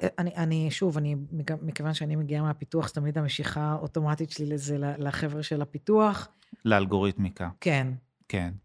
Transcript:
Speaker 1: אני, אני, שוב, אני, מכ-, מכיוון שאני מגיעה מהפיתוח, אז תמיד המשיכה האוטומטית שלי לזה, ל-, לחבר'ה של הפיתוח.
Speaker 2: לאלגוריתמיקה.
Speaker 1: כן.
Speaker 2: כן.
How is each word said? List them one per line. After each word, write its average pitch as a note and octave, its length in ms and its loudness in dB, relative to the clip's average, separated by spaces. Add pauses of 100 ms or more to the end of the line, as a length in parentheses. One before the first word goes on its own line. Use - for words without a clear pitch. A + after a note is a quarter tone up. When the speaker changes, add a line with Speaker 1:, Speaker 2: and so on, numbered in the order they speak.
(200)
Speaker 1:
אני, F3 160 -2
אני, D#3+ 360 2
שוב, E3+ 260 0
אני, D3 180 0 (160)
מכ-, D#3 300 -4
מכיוון D#3 320 -2
שאני D3+ 220 -2
מגיעה D3+ 280 0
מהפיתוח, D#3 420 0
אז - 60 -4
תמיד D3 260 0
המשיכה D3 440 -2
האוטומטית D3+ 680 0
שלי D3+ 140 -4
לזה, C#3+ 320 -2
ל-, C#3+ 300 -2
לחבר'ה D3+ 360 -4
של D3 180 -2
הפיתוח. G#3 680 2 (380)
Speaker 2:
לאלגוריתמיקה. G2 840 4 (120)
Speaker 1:
כן. C#3 260 2 (400)
Speaker 2:
כן. F2+ 260 -2 (120)